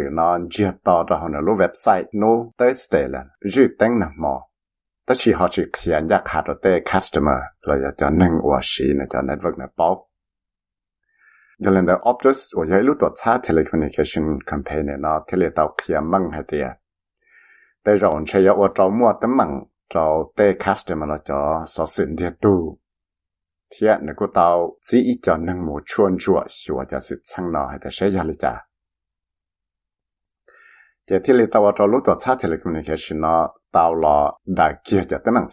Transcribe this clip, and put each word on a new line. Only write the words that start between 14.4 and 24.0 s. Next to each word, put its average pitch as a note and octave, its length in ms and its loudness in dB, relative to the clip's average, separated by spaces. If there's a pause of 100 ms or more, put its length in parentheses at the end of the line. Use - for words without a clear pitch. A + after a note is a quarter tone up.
company D2 520 -6
nó D2+ 300 -4
thì F#2 100 -2
li F2+ 160 2
tao D#2 280 0
kia D#2 200 -2
măng F2 300 -2
hay D2+ 100 -8
tiệt. D2 260 -6 (1160)
Tế G#2 120 4
rồi, E2 300 2
chạy F#2+ 180 4
yo F#2+ 100 6
wo G2 140 4
trâu F#2+ 220 2
mua A2+ 300 4
tấm B2 160 0
măng, D#2 280 -2 (240)
trâu D#2 480 -2
tế G2+ 160 4
customer F2 560 -4
nó D2+ 160 -6
cho D2 420 -2
sở - 200 -6
sự - 180 -4 (120)
địa F2 140 -4 (100)
tu. F2 380 2 (920)
Thiệt, G#2+ 320 2